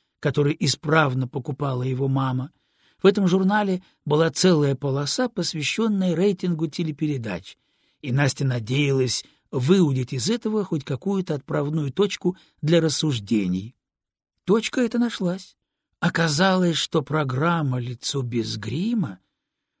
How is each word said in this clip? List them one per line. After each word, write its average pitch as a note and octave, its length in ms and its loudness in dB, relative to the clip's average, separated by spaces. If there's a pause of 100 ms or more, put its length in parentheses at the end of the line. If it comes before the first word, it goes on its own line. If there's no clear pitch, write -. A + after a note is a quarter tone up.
(180)
который D3 400 0
исправно C#3+ 680 0
покупала C3+ 540 -6
его C3 260 -2
мама. C3 420 -2 (520)
В - 40 6
этом G3 200 4
журнале F#3+ 560 2 (220)
была D#3 260 2
целая D3 440 4
полоса, C#3+ 540 -2
посвящённая F#3 840 -2
рейтингу F3 520 0
телепередач, C#3+ 920 -4 (460)
и C3+ 100 -6
Настя C#3 320 0
надеялась C3 800 0 (260)
выудить C3+ 640 2
из C3 180 -2
этого A3 340 -2
хоть D#3+ 200 -4
какую-то F#3 500 -4
отправную D3 580 -2
точку F#3 440 -2 (260)
для D#3+ 180 4
рассуждений. A2 920 0 (680)
Точка A3 380 2
эта A#3 160 -2
нашлась. G3 580 -4 (440)
Оказалось, F3 760 2
что - 260 0
программа C#3+ 760 0
"Лицо B2 440 -6
без A2+ 340 -4
грима" C3 640 -4 (640)